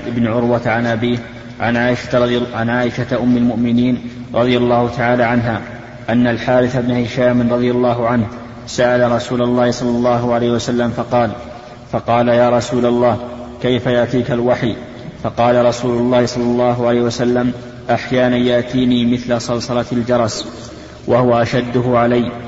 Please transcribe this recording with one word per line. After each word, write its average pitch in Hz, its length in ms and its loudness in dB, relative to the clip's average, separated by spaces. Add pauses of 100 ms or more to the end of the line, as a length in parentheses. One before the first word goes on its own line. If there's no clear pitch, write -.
بن 117 200 0
عروة 120 420 0
عن 117 180 0
أبيه 117 320 0 (420)
عن 117 160 0
عائشة 123 420 0
رضي، 120 360 0
عن 117 160 -2
عائشة 123 520 -2
أم 123 140 4
المؤمنين 120 760 0 (240)
رضي 123 220 4
الله 120 400 2
تعالى 123 280 2
عنها 117 380 0 (460)
أن 120 180 2
الحارث 123 500 2
بن 123 280 0
هشام 123 480 2
رضي 123 180 2
الله 120 380 2
عنه 117 200 0 (380)
سأل 123 460 2
رسول 120 300 -2
الله 123 280 2
صلى 120 180 -2
الله 120 460 2
عليه 120 160 2
وسلم 120 400 0
فقال، 117 420 0 (600)
فقال: 120 360 0
"يا 120 220 4
رسول 120 360 0
الله، 120 420 2 (340)
كيف 123 240 0
يأتيك 120 440 0
الوحي؟" 120 460 0 (460)
فقال 120 420 2
رسول 120 340 0
الله 123 280 2
صلى 120 180 -2
الله 120 440 2
عليه 120 120 2
وسلم: 123 520 0 (380)
"أحيانا 123 460 2
يأتيني 123 760 2
مثل 120 280 -2
صلصلة 120 520 -4
الجرس 120 540 0 (600)
وهو 120 360 4
أشده 123 560 0
علي 120 340 2 (140)